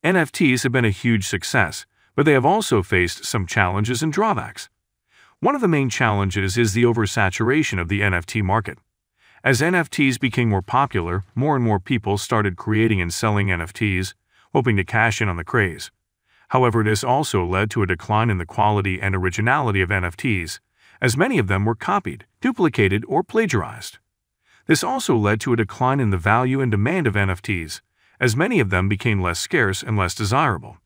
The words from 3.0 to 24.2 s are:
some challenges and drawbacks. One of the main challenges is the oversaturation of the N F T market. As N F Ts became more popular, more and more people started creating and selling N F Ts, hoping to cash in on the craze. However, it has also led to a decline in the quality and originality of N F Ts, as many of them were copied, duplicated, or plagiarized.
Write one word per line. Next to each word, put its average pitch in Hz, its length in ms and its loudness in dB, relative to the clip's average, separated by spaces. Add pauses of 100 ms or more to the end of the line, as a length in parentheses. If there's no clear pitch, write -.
some 98 220 -4
challenges 107 560 0
and 156 100 -2
drawbacks. 190 560 -4 (720)
One 269 140 2
of 269 60 -4
the 214 80 2
main 143 200 2
challenges 101 720 0
is 107 160 2
the 120 100 4
oversaturation 113 960 0
of 85 80 -4
the 101 140 -2
N 95 120 2
F 85 120 -4
T 107 160 -4
market. 98 360 -2 (640)
As 131 180 2
N 170 140 2
F 170 160 0
Ts 135 280 2
became 120 300 0
more 95 140 2
popular, 95 600 -2 (100)
more 143 220 0
and 120 80 0
more 104 160 2
people 107 380 -2
started 104 380 0
creating 110 440 0
and 85 120 -2
selling 101 380 0
N 85 100 0
F 82 120 -8
Ts, 92 420 -2 (380)
hoping 117 240 2
to 92 80 0
cash 113 360 0
in 104 80 0
on 85 80 -4
the 85 80 -8
craze. 98 460 -2 (600)
However, 117 320 2
it 104 40 2
has 107 160 0
also 123 420 0
led 95 260 -2
to 113 120 -2
a 95 40 2
decline 107 420 0
in 95 100 0
the 87 80 -6
quality 101 540 0
and 95 160 0
originality 104 640 0
of 90 100 0
N 95 140 0
F 85 120 -6
Ts, 92 440 -4 (400)
as 123 160 0
many 208 220 2
of 101 100 0
them 98 160 0
were 113 100 0
copied, 170 520 -4 (140)
duplicated, 117 680 2
or 160 160 0
plagiarized. 139 760 -4 (680)